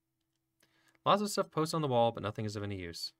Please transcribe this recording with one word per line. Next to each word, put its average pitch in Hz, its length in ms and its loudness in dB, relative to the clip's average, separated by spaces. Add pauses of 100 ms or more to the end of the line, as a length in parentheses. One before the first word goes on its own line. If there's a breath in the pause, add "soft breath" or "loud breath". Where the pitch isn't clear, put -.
(1080 soft breath)
Lots 196 160 4
of 208 80 -2
stuff 185 200 -2
posted 160 260 -2
on 160 60 0
the 147 60 0
wall, 117 240 4
but 113 100 -8
nothing 107 220 -4
is 107 120 -4
of 104 60 -6
any 101 140 -6
use. 87 440 -8